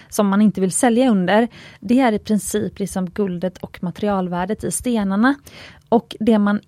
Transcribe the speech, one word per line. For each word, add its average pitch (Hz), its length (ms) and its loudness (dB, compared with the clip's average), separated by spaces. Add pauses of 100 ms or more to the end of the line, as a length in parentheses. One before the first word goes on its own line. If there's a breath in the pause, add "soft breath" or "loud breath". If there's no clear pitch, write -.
som 208 200 0
man 196 140 2
inte 190 180 2
vill 185 120 0
sälja 247 380 2
under, 202 380 2 (320 loud breath)
det 240 200 2
är 240 120 2
i 208 60 0
princip 208 600 -4
liksom 185 320 -4
guldet 180 480 -4
och - 240 -14
materialvärdet 185 800 -4
i 190 60 -4
stenarna. 220 640 0 (540 loud breath)
Och - 320 0
det 220 180 4
man 208 300 0